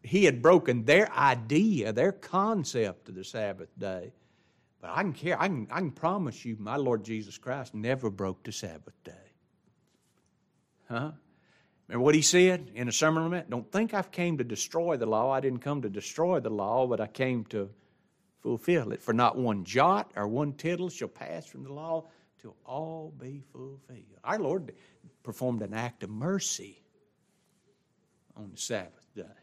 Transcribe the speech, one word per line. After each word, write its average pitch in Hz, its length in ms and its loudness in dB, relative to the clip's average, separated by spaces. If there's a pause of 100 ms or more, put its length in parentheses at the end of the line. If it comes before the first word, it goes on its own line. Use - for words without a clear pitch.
he 175 220 6
had 131 160 6
broken 131 420 8
their 160 300 6
idea, 135 800 4
their 147 180 4
concept 180 960 -2
of - 80 -14
the 92 80 -10
Sabbath 98 460 -6 (100)
day. 95 320 -8 (680)
But 85 100 -12
I 135 100 0
can 190 120 -2
care, 156 280 -4
I 175 60 2
can, 139 240 -4
I 147 80 -4
can 175 120 -2
promise 165 520 -4
you, 113 160 -8
my 110 160 -6
Lord 123 300 0
Jesus 110 320 -8
Christ 127 360 -8
never 120 360 -2
broke 95 340 -6
the 117 80 -10
Sabbath - 540 -14
day. - 260 -20 (1600)
Huh? 127 220 -4 (760)
Remember 120 160 -2
what 151 120 8
he 156 60 6
said 180 540 4
in 120 120 -4
the 117 40 -2
Sermon 160 320 2
on 165 60 0
the 180 80 -2
Mount? - 120 -8
"Don't 123 220 -6
think 220 220 0
I've 190 180 -2
came 175 260 -2
to 131 60 -2
destroy 160 540 -2
the 117 80 -2
law. 110 260 2
I 135 80 0
didn't 131 220 -2
come 143 220 -2
to 110 60 -4
destroy 156 520 0
the 117 80 -4
law, 110 360 2
but 120 140 0
I 107 80 -2
came 123 380 -2
to 101 240 -6 (720)
fulfill 120 500 0
it. - 100 -8
For 117 120 -2
not 117 240 4
one 110 260 0
jot 151 540 2
or 104 100 -2
one 139 240 -2
tittle 175 380 -4
shall 131 180 -8
pass - 380 -12
from 131 180 -18
the 135 80 -16
law 160 380 -6 (320)
till 107 240 -20
all 156 520 -10
be 131 240 -14 (120)
fulfilled." 127 680 -20
Our 180 140 -2
Lord 160 380 -2 (480)
performed 123 380 -2
an 101 120 -6
act 120 300 -6
of - 60 -10
mercy 113 720 -4 (1500)
on 104 160 -16
the - 60 -20
Sabbath - 580 -8
day. 95 80 -12 (200)